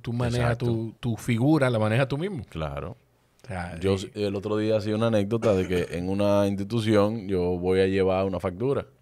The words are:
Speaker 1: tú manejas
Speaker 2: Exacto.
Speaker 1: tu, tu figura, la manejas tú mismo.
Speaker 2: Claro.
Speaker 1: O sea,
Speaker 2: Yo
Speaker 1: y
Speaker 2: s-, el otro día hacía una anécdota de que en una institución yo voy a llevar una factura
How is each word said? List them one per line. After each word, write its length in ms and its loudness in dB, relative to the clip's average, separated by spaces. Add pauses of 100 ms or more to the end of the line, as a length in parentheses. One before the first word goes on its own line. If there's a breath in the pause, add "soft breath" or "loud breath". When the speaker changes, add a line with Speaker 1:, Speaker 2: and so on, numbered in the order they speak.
Speaker 1:
tú 120 -6
manejas 400 0
Speaker 2:
Exacto. 140 -4
Speaker 1:
tu, 320 -4
tu 180 -2
figura, 540 2
la 80 0
manejas 280 2
tú 120 -4
mismo. 300 -6
Speaker 2:
Claro. 480 -8 (460)
Speaker 1:
O 40 -20
sea, 320 -10
Speaker 2:
Yo 140 0
Speaker 1:
y 20 2
Speaker 2:
s-, 180 -8
el 220 -4
otro 200 -4
día 220 0
hacía 180 -2
una 120 0
anécdota 480 2
de 120 2
que 300 -2
en 120 -4
una 380 2
institución 800 0
yo 300 0
voy 240 2
a 60 4
llevar 380 2
una 140 -4
factura 460 -2 (160)